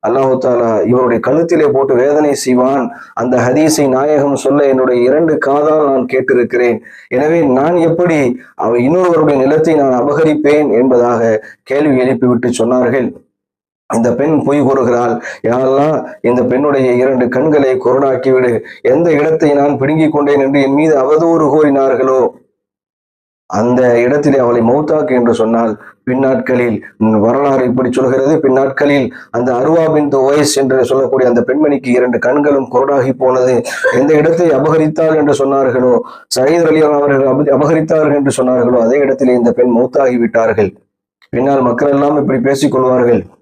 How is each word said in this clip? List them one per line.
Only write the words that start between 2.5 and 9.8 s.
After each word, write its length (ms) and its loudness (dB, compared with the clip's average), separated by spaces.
அந்த 240 -2
ஹதீஸை 520 0
நாயகம் 460 0
சொல்ல 300 0
என்னுடைய 380 2
இரண்டு 340 2
காதால் 480 0
நான் 200 0
கேட்டிருக்கிறேன். 760 0
எனவே, 340 -2
நான் 340 0
எப்படி 640 0
அவ 220 -2
இன்னொருவருடைய 640 2
நிலத்தை 340 2
நான் 280 0